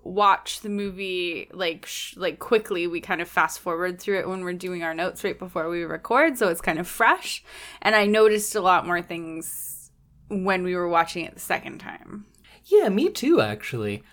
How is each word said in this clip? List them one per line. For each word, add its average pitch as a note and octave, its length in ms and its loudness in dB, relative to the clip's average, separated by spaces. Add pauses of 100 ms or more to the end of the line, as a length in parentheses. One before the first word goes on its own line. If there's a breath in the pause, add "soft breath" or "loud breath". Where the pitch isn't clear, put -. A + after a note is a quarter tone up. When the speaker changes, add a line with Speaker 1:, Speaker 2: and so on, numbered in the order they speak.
Speaker 1:
watch G3 580 2
the G#3 100 -8
movie, F#3 840 -4
like, E3+ 320 -4
sh-, - 320 -12
like, F3+ 220 -4
quickly. G#3 480 0
We E3+ 140 -4
kind E3+ 200 -4
of F3 80 -6
fast - 300 0
forward F3+ 420 -4
through G3 200 0
it - 80 -6
when F#3 140 -6
we're F3+ 120 -6
doing F3+ 280 -6
our E3 120 -4
notes F3 300 -4
right G3 140 -2
before F3 300 -6
we E3+ 140 -4
record, A#3 560 2
so G#3 100 4
it's E3 140 -2
kind D#3+ 160 0
of F3+ 100 -4
fresh. - 560 2 (380 loud breath)
And G#3+ 120 2
I G#3+ 120 6
noticed G#3+ 480 4
a A3 80 0
lot F3+ 240 4
more F3 160 -2
things E3 880 -10 (380)
when F#3+ 340 0
we F3+ 120 -2
were F3 140 0
watching E3+ 360 2
it - 100 -14
the E3+ 60 -20
second - 380 -6
time. - 460 -16 (420 soft breath)
Speaker 2:
Yeah, G4 220 8
me A#3 220 4
too, D#4 320 4
actually. G#2+ 600 -4 (100 soft breath)